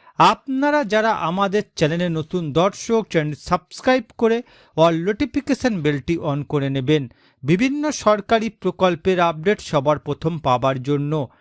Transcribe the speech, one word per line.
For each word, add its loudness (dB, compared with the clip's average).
আপনারা 2
যারা 2
আমাদের 0
চ্যানেলে 0
নতুন -4
দর্শক, 0
চ্যানেল 0
সাবস্ক্রাইব 0
করে 2
all 6
নোটিফিকেশন -2
বেলটি -2
on -2
করে 0
নেবেন 0
বিভিন্ন 0
সরকারি 2
প্রকল্পের 0
আপডেট 0
সবার 0
প্রথম -4
পাবার 0
জন্য। -2